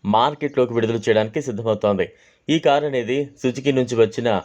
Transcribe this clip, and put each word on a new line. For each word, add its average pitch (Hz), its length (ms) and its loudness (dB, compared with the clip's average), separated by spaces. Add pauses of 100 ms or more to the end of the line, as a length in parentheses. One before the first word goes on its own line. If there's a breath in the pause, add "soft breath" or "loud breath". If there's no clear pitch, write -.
మార్కెట్లోకి 127 720 0
విడుదల 113 300 0
చేయడానికి 110 420 2
సిద్ధమవుతోంది. 104 580 0 (420 soft breath)
ఈ 156 180 0
కారు 147 240 2
అనేది 127 280 -2 (240)
సుజుకి 131 360 -2
నుంచి 123 240 0
వచ్చిన 117 280 0 (160)